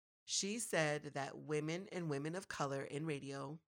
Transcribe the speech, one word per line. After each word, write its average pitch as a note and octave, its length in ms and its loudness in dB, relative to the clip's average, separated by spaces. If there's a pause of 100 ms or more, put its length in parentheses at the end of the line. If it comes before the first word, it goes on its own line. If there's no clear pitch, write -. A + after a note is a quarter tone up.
(260)
She G#3 340 0
said D3+ 560 4
that C#3 240 0
women D3+ 520 0
and E3+ 180 0
women D3 260 0
of F#3 120 -4
color C#3 360 0
in D3 220 -4
radio C#3 520 -4 (100)